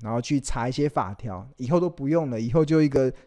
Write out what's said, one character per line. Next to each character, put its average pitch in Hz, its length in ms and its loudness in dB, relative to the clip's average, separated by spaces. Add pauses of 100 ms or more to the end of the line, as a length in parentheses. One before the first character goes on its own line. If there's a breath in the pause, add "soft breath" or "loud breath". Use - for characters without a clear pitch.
然 110 120 -6
后 120 80 0
去 143 180 0
查 123 280 -4
一 131 40 -2
些 147 160 0
法 110 260 -2
条， 98 340 -10 (100)
以 127 120 -8
后 175 100 4
都 180 100 0
不 139 180 -8
用 156 220 0
了， 117 100 -4
以 117 120 -4
后 156 120 4
就 156 180 4
一 151 60 6
个 135 240 2 (160 soft breath)